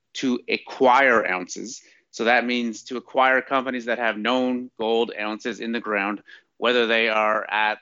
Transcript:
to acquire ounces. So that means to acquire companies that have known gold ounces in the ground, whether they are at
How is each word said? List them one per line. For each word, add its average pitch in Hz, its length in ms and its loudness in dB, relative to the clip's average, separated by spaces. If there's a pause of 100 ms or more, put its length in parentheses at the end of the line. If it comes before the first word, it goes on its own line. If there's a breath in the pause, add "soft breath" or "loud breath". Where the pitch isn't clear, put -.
(140)
to 123 260 -2 (100)
acquire 131 720 4
ounces. 92 560 -6 (300 soft breath)
So - 140 -6
that 120 200 4
means 120 420 -4
to 127 100 -8
acquire 131 440 2
companies 127 440 -2
that 117 140 -2
have 110 200 -2
known 127 580 -2
gold 113 400 0
ounces 107 440 -6
in 117 100 -6
the 117 80 -4
ground, 104 460 -4 (340 loud breath)
whether 120 300 2
they 113 200 2
are 107 400 0
at 107 340 0